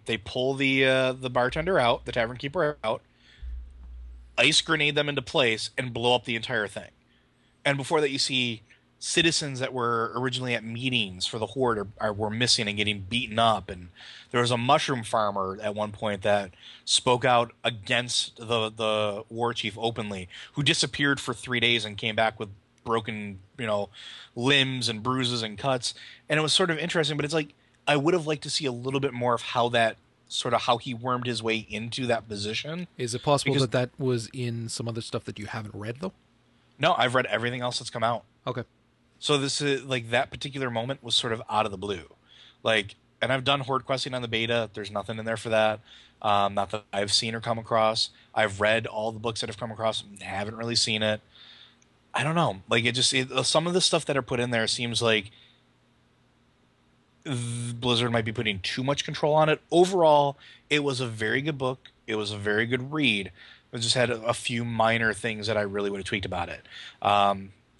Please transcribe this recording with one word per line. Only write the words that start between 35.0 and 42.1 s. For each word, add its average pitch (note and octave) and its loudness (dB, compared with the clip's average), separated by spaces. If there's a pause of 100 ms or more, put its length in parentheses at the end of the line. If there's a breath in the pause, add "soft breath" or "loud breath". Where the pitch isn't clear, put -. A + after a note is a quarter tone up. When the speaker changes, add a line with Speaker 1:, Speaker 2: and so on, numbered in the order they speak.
Speaker 2:
stuff - -8
that - -12
you G#2 -10
haven't G#2 -10
read, A2 -8
though? F#2+ -8 (680)
Speaker 1:
No, D3+ 4
I've A#2+ 4
read B2 4
everything A#2+ -2
else B2 -2
that's A#2 -8
come A#2 -2
out. A#2 0 (240)
Speaker 2:
Okay. B2 -4 (540)
Speaker 1:
So D3 2
this C3+ -2
is, C#3 0
like, B2 -4
that B2 2
particular C3 -6
moment A#2+ -4
was A#2 -2
sort A#2+ 2
of A2+ -2
out G#2+ 2
of G#2 -4
the G2 -10
blue. F#2+ -6 (480 loud breath)